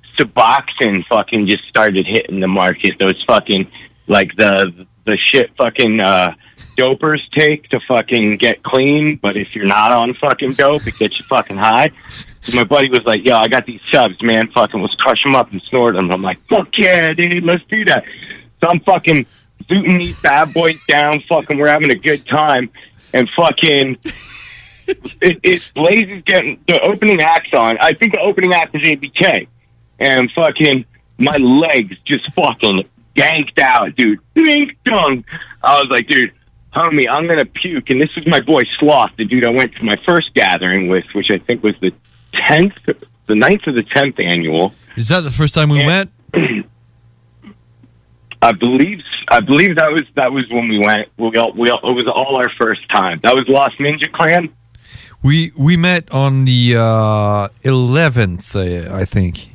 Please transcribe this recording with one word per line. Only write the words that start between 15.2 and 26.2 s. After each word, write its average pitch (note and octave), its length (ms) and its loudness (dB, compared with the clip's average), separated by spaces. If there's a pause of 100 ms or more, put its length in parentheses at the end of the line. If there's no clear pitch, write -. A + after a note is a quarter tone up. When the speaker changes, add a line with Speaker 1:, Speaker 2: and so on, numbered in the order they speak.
Speaker 1:
'em C#3 100 0
up B2+ 180 0
and F#2 100 -10
snort A#2 340 0
'em." F2+ 140 -2
I'm F#2 100 -2
like, F#2+ 260 -6
"Fuck - 300 -2
yeah, F3 380 2
dude, F3 280 -2
let's E3+ 280 0
do G#3+ 160 -4
that." C#3+ 180 0 (560)
So E3 80 0
I'm E3+ 120 2
fucking E3 440 2 (400)
zooting F#3 340 0
these E3+ 220 -6
bad D3+ 320 2
boys E3 340 0
down. D3 340 2
Fucking, D3+ 360 -2
we're D3 120 2
having D3+ 220 2
a C#3+ 40 4
good D3 320 -2
time. C#3 420 0 (460)
And B2+ 160 2
fucking, C#3+ 720 0
Speaker 2:
<laughs> - 40 -20
Speaker 1:
it, - 1400 -6
it, F3+ 320 -2
Blaze F#3+ 360 0
is F#3+ 160 -14